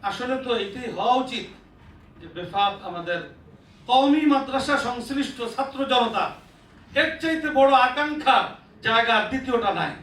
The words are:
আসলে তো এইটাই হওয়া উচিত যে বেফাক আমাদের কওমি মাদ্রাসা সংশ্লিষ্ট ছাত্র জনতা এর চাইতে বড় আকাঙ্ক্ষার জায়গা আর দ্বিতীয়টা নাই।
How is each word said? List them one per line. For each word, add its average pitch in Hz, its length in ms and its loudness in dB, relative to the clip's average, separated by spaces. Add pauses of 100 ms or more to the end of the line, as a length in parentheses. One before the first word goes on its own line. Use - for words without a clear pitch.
আসলে 247 260 -4 (100)
তো 247 40 -8 (120)
এইটাই 240 360 -8
হওয়া 214 260 2
উচিত - 220 -8 (720)
যে 170 160 -18
বেফাক 196 380 -2 (160)
আমাদের 170 300 -6 (680)
কওমি 277 440 4
মাদ্রাসা 269 440 0 (120)
সংশ্লিষ্ট 247 500 -4 (180)
ছাত্র 269 240 -6 (140)
জনতা 214 320 2 (760)
এর 320 80 2 (120)
চাইতে 320 260 -2 (100)
বড় 269 140 8 (160)
আকাঙ্ক্ষার 285 580 2 (420)
জায়গা 226 320 2
আর 208 120 -2
দ্বিতীয়টা 233 480 -2
নাই। 151 240 -4